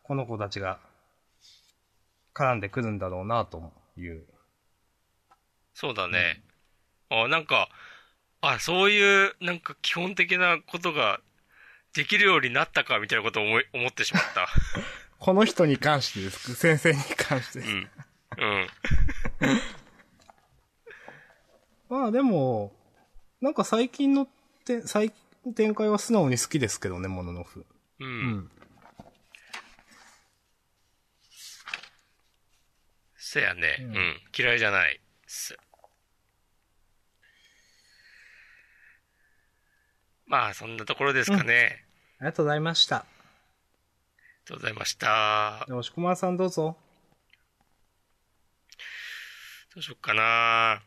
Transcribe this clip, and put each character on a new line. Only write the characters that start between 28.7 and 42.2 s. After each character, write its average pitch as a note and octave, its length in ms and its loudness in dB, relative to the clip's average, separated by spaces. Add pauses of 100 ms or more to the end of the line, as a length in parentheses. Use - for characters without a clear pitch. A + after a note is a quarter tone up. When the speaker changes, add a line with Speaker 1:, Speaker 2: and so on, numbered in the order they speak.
Speaker 2:
せ - 240 -4
や F#2+ 120 0
ね。 E2 260 -2
Speaker 1:
う C3 40 -12
ん。 A#2 120 -12
Speaker 2:
う G2 40 -2
ん。 E2+ 220 -4 (160)
嫌 B2 180 2
い A#2+ 40 0
じ A2+ 60 2
ゃ G#2 60 2
な F2+ 180 4
い C#2 60 -2
っ - 40 -20 (260)
す。 - 320 -14 (4000)
ま B2 220 2
あ、 G2 40 -8
そ - 120 -14
ん A2+ 120 -12
な A2 80 -10
と G#2+ 100 -6
こ C3+ 100 -2
ろ C#3 80 2
で C3 100 2
す G3+ 80 0
か G3 120 4
ね。 A#2 400 2 (360)
Speaker 1:
う - 40 -12